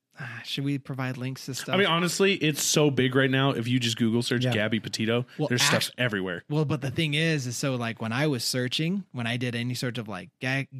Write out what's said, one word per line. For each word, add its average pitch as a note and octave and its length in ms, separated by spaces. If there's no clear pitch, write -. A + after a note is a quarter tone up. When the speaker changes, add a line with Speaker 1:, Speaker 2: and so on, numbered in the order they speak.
Speaker 1:
Uh, C#3 60
should - 180
we C#3 140
provide B2+ 400
links B2+ 280
to C3+ 80
stuff? - 220
Speaker 2:
I - 20
mean, G3 100
honestly, F3 480
it's D3+ 280
so D3+ 260
big C3 260
right C3+ 140
now. C3+ 220
If A#2 160
you B2+ 140
just A2+ 160
Google A#2 240
search B2 240
Speaker 3:
Yeah. B2 80
Speaker 2:
Gabby A2 260
Petito, A2+ 460
Speaker 1:
Well, D3 120
Speaker 2:
there's A#2+ 120
stuff C#3 280
Speaker 1:
actu- - 20
Speaker 2:
everywhere. F#2+ 480
Speaker 1:
Well, D3+ 140
but C#3+ 160
the C3+ 100
thing D3+ 260
is, D#3 320
is A#2 100
so, C3+ 180
like, A#2 260
when A2+ 120
I C#3 140
was B2+ 180
searching, D#3 680
when A#2+ 160
I A#2 80
did A#2+ 200
any B2 180
sort A#2+ 240
of, G#2+ 100
like, F#2+ 220
Ga-, C3 300